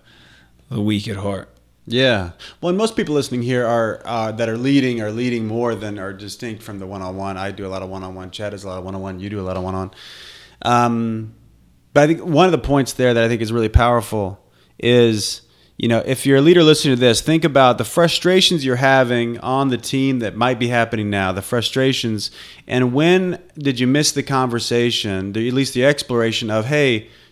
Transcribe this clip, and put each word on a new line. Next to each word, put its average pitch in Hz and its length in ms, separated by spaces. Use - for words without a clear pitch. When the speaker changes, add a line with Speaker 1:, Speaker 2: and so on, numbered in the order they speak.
Speaker 1:
the 107 120
weak 104 260
at 104 100
heart. 98 320
Speaker 2:
Yeah. 113 440
Well, 170 80
and 180 80
most 220 180
people 151 200
listening 127 260
here 123 240
are, 113 400
uh, 113 280
that 113 140
are 113 100
leading, 127 440
are 107 100
leading 117 360
more 117 280
than 104 240
are 98 140
distinct 104 500
from 101 160
the 95 80
one-on-one. 95 500
I 98 140
do 98 140
a 95 40
lot 95 120
of 95 80
one-on-one. 92 420
Chad 104 200
does 98 120
a 98 60
lot 92 80
of 90 80
one-on-one. 95 340
You 101 100
do 104 100
a 95 40
lot 92 140
of 92 60
one-on-one. 95 280
Um, 117 720
but 143 100
I 151 40
think 156 160
one 170 220
of 185 80
the 156 40
points 135 360
there 127 200
that 117 100
I 113 40
think 113 140
is 110 100
really 117 160
powerful 110 720
is, 117 640
you - 120
know, 117 160
if 127 200
you're 139 120
a 139 40
leader 170 220
listening 147 320
to 120 40
this, 120 200
think 160 240
about 131 340
the 123 60
frustrations 175 800
you're 127 140
having 123 600
on 135 300
the 123 80
team 135 420
that 101 160
might 120 240
be 120 100
happening 113 400
now, 98 240
the 95 80
frustrations, 120 880
and 123 260
when 180 460
did 139 220
you 127 80
miss 143 240
the 139 120
conversation, 117 1120
the, 113 140
at 127 60
least 131 200
the 123 100
exploration 117 640
of, 107 180
"Hey, 139 420